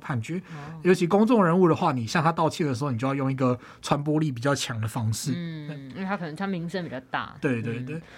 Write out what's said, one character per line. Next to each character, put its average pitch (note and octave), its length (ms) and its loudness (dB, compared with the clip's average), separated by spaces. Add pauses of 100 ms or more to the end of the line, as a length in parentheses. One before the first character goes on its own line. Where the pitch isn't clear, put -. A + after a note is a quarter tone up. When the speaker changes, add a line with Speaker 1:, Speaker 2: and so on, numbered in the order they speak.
Speaker 1:
判 B2 200 -4
决。 D#3+ 160 -6
Speaker 2:
哦。 D#3 460 -12
Speaker 1:
尤 F3+ 100 6
其 F3+ 140 2
公 G3+ 200 6
众 A3+ 160 6
人 E3+ 160 6
物 F#3+ 80 6
的 D#3+ 80 6
话， E3 180 2
你 A#2+ 140 -2
向 - 160 0
他 D#3+ 80 4
道 D#3+ 200 2
歉 - 160 -2
的 C#3 80 0
时 A#2+ 100 -4
候， C#3+ 60 0
你 A#2+ 80 -2
就 B2+ 80 -2
要 C3+ 80 0
用 C3+ 180 0
一 - 20 -2
个 B2+ 240 2 (220)
传 C#3+ 240 0
播 D3+ 160 2
力 D#3 100 0
比 B2 80 -6
较 C#3 160 2
强 A#2 240 -4
的 A2 80 -2
方 G#2+ 240 -2
式。 A#2 240 -4
Speaker 2:
嗯， D3+ 600 -8
因 - 20 -12
为 F#3+ 80 -6
他 F#3+ 100 -4
可 F3 120 -6
能 D3+ 100 -8
他 G3 100 -6
名 F3 220 -2
声 F3+ 160 -4
比 C#3+ 60 -8
较 B2 100 -8 (100)
大。 B2 300 -4
Speaker 1:
对， B2 220 0
对， A#2 180 -4
对。 C#3 160 -8
Speaker 2:
嗯。 E3 60 -10 (160)